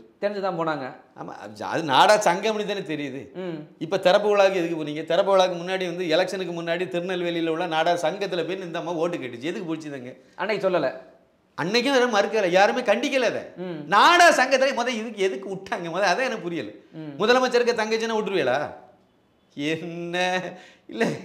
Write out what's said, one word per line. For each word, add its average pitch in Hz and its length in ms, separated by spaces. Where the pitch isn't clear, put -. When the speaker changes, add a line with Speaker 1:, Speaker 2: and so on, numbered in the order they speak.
Speaker 1:
தெரிஞ்சுதான் 196 400
போனாங்க. 147 340
Speaker 2:
ஆமா, - 160
ஜா-, 107 40
அது 117 200
நாடார் 165 360
சங்கம்னு 196 480
தானே 196 140
தெரியுது. 143 540
Speaker 1:
ம். 175 240
Speaker 2:
இப்ப 165 200
திறப்பு 190 300
விழாவுக்கு 196 300
எதுக்கு 170 260
போனீங்க? 151 200
திறப்பு 175 260
விழாவுக்கு 180 340
முன்னாடி 185 200
வந்து, 175 200
எலெக்ஷனுக்கு 180 500
முன்னாடி 170 340
திருநெல்வேலியில 175 600
உள்ள 165 180
நாடார் 165 360
சங்கத்துல 175 440
போய் 190 140
இந்த 170 180
அம்மா 160 140
ஓட்டு 170 240
கேட்டுச்சு, 127 340
எதுக்கு 185 240
போச்சுதாங்க? 139 420
Speaker 1:
அன்னைக்கு 190 360
சொல்லல. 147 220
Speaker 2:
அன்னைக்கும் 233 320
யாரும் 247 200
மறுக்கல, 208 340
யாருமே 208 320
கண்டிக்கல 247 420
அதை. 151 180
Speaker 1:
ம். 175 300
Speaker 2:
நாடார் 302 480
சங்கத்துல 269 400
முத 233 140
இதுக்கு 220 340
எதுக்கு 190 260
விட்டாங்க? 190 380
முத 175 240
அதான் 247 180
எனக்கு 226 100
புரியல. 165 320
Speaker 1:
ம். 156 300
Speaker 2:
முதலமைச்சருக்கு 240 600
தங்கச்சின்னா 220 360
விட்டுருவீங்களா? 151 540
என்ன? 170 880
இல்ல, 226 180